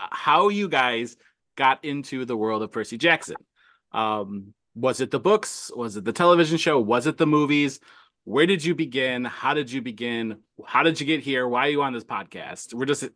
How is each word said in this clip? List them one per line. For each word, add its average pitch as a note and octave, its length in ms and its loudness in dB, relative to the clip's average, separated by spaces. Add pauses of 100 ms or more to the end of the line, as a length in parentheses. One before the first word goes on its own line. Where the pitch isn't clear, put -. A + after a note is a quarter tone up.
(120)
how E3+ 380 4
you G3+ 180 0
guys B2 500 0 (380)
got C3+ 300 2
into C#3 400 -6
the A#2+ 100 -4
world A2 280 0
of G#2 80 -8
Percy A2+ 260 -6
Jackson. D#3+ 380 2 (560)
Um, G2+ 600 -4 (220)
was A#2+ 260 0
it B2+ 100 -4
the C3+ 80 -2
books? G#3 560 0
Was A#2 220 -6
it - 80 -8
the A2+ 80 -2
television E3+ 440 6
show? D3+ 220 2
Was A#2+ 260 2
it D3+ 120 0
the D#3+ 100 4
movies? D3 520 2 (440)
Where B2+ 240 2
did F#3 180 0
you F3 80 0
begin? C3 520 -2
How B2 280 -2
did C#3+ 180 -2
you C3 100 -6
begin? A#2 580 -6 (260)
How C3 180 2
did D#3+ 160 2
you D3 60 -4
get D3 160 0
here? C3 260 -2
Why B2 200 0
are D3 40 0
you C#3+ 120 0
on C3 100 -2
this A#2 100 -8
podcast? F2 720 -12
We're B2 120 -4
just C#3 180 -2 (120)